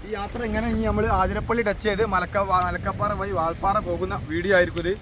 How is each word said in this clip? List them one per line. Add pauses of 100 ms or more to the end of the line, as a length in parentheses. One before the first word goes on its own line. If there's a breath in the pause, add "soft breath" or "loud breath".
ഈ
യാത്ര (120)
ഇങ്ങനെ
ഇനി
നമ്മൾ (140)
ആതിരപ്പള്ളി
ടച്ച്
ചെയ്ത് (120)
മലക്ക-,
വാ-,
മലക്കപ്പാറ (100)
വഴി
വാൾപ്പാറ (100)
പോകുന്ന (160)
വീഡിയോ
ആയിരിക്കും
ഇത്.